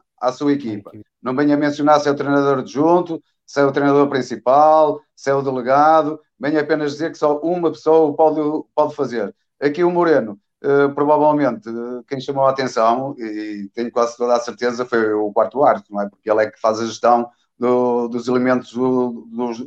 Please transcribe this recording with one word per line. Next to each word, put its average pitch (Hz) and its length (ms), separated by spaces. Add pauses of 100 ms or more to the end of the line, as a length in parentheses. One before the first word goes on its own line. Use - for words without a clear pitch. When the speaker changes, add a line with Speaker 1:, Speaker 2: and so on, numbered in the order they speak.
(220)
Speaker 1:
à 127 100
sua 143 220
equipa. 110 380
Speaker 2:
À - 20
equipa. 107 160 (120)
Speaker 1:
Não 127 140
venha 147 220
mencionar 147 420
se 147 100
é - 20
o 139 40
treinador 139 440
adjunto, 165 600 (240)
se - 140
é 143 60
o 139 60
treinador 143 380
principal, 147 880 (160)
se - 140
é 135 40
o 139 80
delegado, 143 800 (200)
venha 151 220
apenas 151 300
dizer 165 200
que 147 60
só 147 220
uma 165 320
pessoa 156 380
o 143 40
pode, 156 280 (340)
pode 151 180
fazer. 117 400 (260)
Aqui 143 240
o 175 60
Moreno, 151 500 (220)
eh, 143 280
provavelmente, 147 800
eh, 117 380
quem 135 120
chamou 135 260
a 135 40
atenção, 127 680
e, 107 480
e 98 40
tenho 117 220
quase 117 260
toda 120 180
a 117 40
certeza, 120 460
foi 110 280
o 107 180
quarto 117 320
árbitro, 113 300
não 101 80
é? 202 80
Porque - 200
ele 107 140
é 107 80
que - 80
faz 113 200
a 113 60
gestão 117 440 (280)
do, 123 520
dos 117 180
elementos 127 460
do, 123 580
dos, 117 360